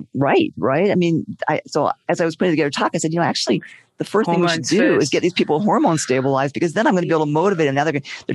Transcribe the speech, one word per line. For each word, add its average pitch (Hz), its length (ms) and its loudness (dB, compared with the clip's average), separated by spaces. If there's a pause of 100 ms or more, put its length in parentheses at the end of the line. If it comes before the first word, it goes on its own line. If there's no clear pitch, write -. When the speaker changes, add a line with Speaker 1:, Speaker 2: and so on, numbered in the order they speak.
(140)
Speaker 1:
right, 139 440 0
right? 151 340 0
I - 40 0
mean, 170 300 0 (220)
I, 156 180 -2
so 139 260 0 (160)
as 175 140 0
I 170 40 2
was 160 100 -2
putting 180 160 0
together 151 160 0
a 143 40 -4
talk, - 220 -2
I 170 60 -4
said, 160 140 -2
"You 170 60 0
know, 165 60 2
actually, - 380 -2 (360)
the 160 60 -6
first 202 240 0
thing 170 120 2
we 170 60 2
should 165 100 0
Speaker 2:
Hormones 123 120 -6
Speaker 1:
do 185 260 2
Speaker 2:
first. - 80 2
Speaker 1:
is 135 60 -2
get - 120 0
these 175 120 0
people 156 260 0
hormones 190 440 2
stabilized, 135 500 0
because 160 200 -4
then 208 120 0
I'm 294 80 4
gonna 175 140 0
be 160 60 0
able 156 120 2
to 147 60 -2
motivate 165 360 2
them. 135 80 0
Now 143 80 2
they're 156 100 0
gonna, 139 120 -4 (220)
their 143 80 -2